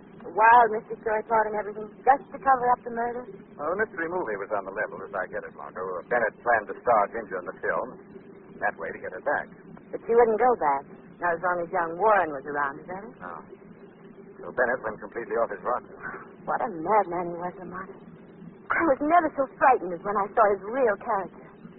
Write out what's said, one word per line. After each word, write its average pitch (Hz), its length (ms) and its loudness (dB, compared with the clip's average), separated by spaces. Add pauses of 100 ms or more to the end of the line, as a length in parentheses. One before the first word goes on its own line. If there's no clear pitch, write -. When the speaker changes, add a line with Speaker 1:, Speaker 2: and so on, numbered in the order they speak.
(200)
Speaker 1:
The - 160 -12
wild 226 400 8
mystery 226 240 -8
story 214 320 -2
plot 220 160 2
and 214 80 -6
everything, 214 320 -6 (160)
just 277 320 4
to - 80 -10
cover 254 320 4
up - 80 -8
the 240 80 -8
murder? 240 320 -4 (320)
Speaker 2:
Well, 151 160 -4
the 190 160 -2
mystery 165 240 -6
movie 156 240 -4
was 98 160 -8
on 98 160 -4
the 95 80 -10
level, 101 240 -6
as 98 160 -10
I 92 160 -4
get 82 160 -8
it, 78 80 -18
Margot. 87 560 -10
Bennett 113 320 0
planned 110 240 2
to 95 160 -10
star 107 320 4
Ginger 95 240 -8
in 85 80 -12
the - 160 -10
film, 98 320 -2 (640)
that 101 160 -2
way 82 160 -8
to - 80 -12
get 92 160 -10
her 92 80 -12
back. 123 240 0 (480)
Speaker 1:
But - 80 -8
she - 80 -2
wouldn't 226 260 6
go 247 220 6
back, 143 240 0 (400)
not 170 160 0
as - 20 -16
long 180 220 0
as 165 80 -10
young 170 240 -2
Warren 185 400 4
was 135 80 -8
around, 143 400 -4
is 151 80 -20
that 196 160 -12
it? 247 160 -20
Speaker 2:
No. 180 100 -12 (1080)
So 87 80 -12
Bennett 127 320 0
went 107 160 -8
completely 110 400 -6
off 101 160 -2
his 90 80 -14
rocker. 113 320 -6 (480)
Speaker 1:
What 156 160 -4
a 220 80 -4
madman 175 640 -2
he 170 80 -8
was, 180 160 -8
Lamont. 180 360 -14 (800)
I - 160 0
was 277 160 4
never 320 320 4
so 269 240 0
frightened 247 400 4
as 185 80 -14
when 202 80 -2
I 202 240 0
saw 226 160 8
his 190 80 -4
real 226 400 0
character. 196 460 -6 (320)